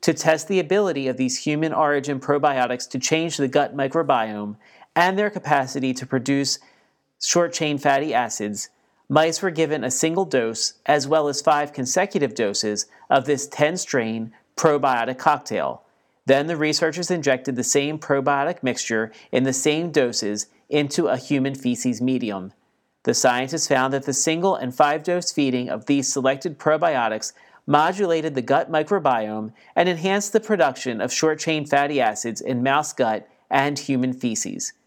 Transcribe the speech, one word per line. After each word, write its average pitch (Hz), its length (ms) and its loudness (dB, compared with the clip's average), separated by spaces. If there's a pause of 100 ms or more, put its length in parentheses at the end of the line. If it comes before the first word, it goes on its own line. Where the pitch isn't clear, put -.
To 165 100 4
test 156 340 0
the 185 140 2
ability 160 480 0
of 123 80 -4
these 127 220 -2
human 151 340 0
origin 143 480 0
probiotics 135 680 0
to 135 80 -2
change 160 360 0
the 139 140 0
gut 143 260 2
microbiome 131 800 -2 (400)
and 185 240 2
their 208 100 2
capacity 139 680 -2
to 131 100 -10
produce 135 520 0 (640)
short-chain 160 560 0
fatty 143 360 0
acids, 104 560 -4 (400)
mice 156 320 2
were 190 100 0
given 151 320 0
a 127 80 -2
single 165 320 0
dose 117 520 -2 (100)
as 143 200 2
well 147 220 2
as 139 140 -4
five 147 320 2
consecutive 139 600 -2
doses 104 520 -2 (240)
of 135 160 4
this 135 200 0
ten 151 300 0
strain 113 560 -4 (240)
probiotic 131 600 2
cocktail. 95 680 -2 (420)
Then 139 220 4
the 170 80 -2
researchers 160 560 0
injected 139 460 0
the 123 80 -2
same 147 340 0
probiotic 143 640 0
mixture 113 480 -2 (220)
in 127 100 2
the 131 80 0
same 156 400 0
doses 113 560 0 (220)
into 147 380 0
a 110 100 2
human 135 380 -2
feces 123 460 -2
medium. 107 520 -2 (500)
The 110 100 2
scientists 131 540 0
found 135 240 2
that 135 140 -2
the 139 80 -2
single 170 420 0
and 127 180 -6
five 151 300 2
dose 175 300 -2
feeding 127 360 0
of - 180 -6
these 139 240 2
selected 139 460 -2
probiotics 147 760 0 (320)
modulated 160 680 2
the 131 80 -2
gut 139 300 0
microbiome 123 840 0 (220)
and 175 120 4
enhanced 190 460 -2
the 220 60 4
production 147 600 -2
of 123 140 0
short-chain 156 540 0
fatty 147 340 2
acids 110 400 -2
in 123 220 -2
mouse 143 300 2
gut 110 360 -2 (220)
and 139 260 2
human 127 340 -2
feces. - 640 -6 (140)